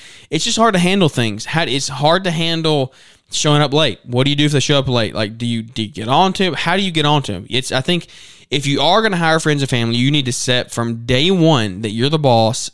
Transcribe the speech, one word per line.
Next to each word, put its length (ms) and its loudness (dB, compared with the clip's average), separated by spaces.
it's 140 -2
just 120 -2
hard 180 2
to 40 2
handle 300 2
things. 360 -2
How, 180 -2
it's 260 -4
hard 340 2
to 80 -2
handle 640 -2
showing 300 2
up 100 0
late. 320 0
What 200 0
do 60 4
you 60 0
do 80 2
if 80 2
they 80 2
show 180 2
up 80 0
late? 260 0
Like, 240 -4
do 80 -6
you, 180 -2
do 200 -8
you 80 -6
get 160 -10
on 280 2
to 100 0
'em? 100 -2
How 220 -2
do 60 0
you 100 -4
get 140 0
on 180 2
to 100 -6
'em? 160 -10
It's, 220 -4
I 80 0
think 260 -2
if 160 -4
you 160 0
are 220 4
gonna 140 0
hire 240 2
friends 200 0
and 80 -2
family, 280 0
you 160 2
need 140 0
to 60 -4
set 380 -2
from 340 -6
day 280 2
one 480 2
that 100 -4
you're 200 -2
the 100 0
boss, 540 2